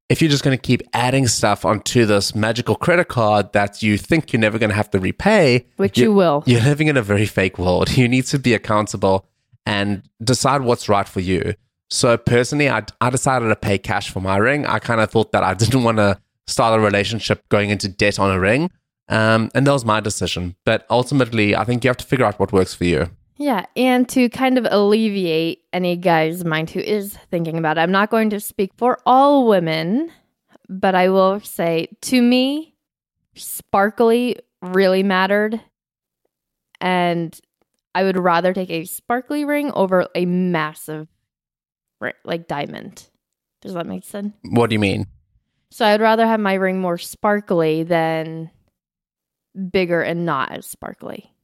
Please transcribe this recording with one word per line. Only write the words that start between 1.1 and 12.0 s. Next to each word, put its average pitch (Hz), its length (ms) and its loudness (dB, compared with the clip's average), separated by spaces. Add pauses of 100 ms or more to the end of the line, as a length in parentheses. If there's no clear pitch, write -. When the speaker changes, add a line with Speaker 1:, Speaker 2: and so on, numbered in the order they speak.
Speaker 1:
stuff 104 380 0
onto 107 400 2
this 104 300 0
magical 110 400 -2
credit 175 340 0
card 107 440 0
that 101 300 -2
you 104 140 2
think - 340 -2
you're 120 80 0
never 110 180 0
gonna 107 180 0
have 104 160 -2
to 98 80 0
repay, 127 680 2 (100)
Speaker 2:
Which 196 220 -2
Speaker 1:
you 240 80 4
Speaker 2:
you 220 80 2
will. 165 320 2
Speaker 1:
you're 120 160 4
living 147 260 2
in 147 80 2
a 127 60 2
very 104 240 0
fake 95 340 -2
world. 90 300 2
<laughs> - 80 0
You 123 100 4
need 131 200 0
to 147 120 -2
be 123 140 2
accountable 104 720 0 (400)
and 101 380 -2 (200)
decide 131 380 0
what's 120 260 -2
right 101 220 2
for - 120 -6
you. 92 340 -2 (340)
So 120 280 2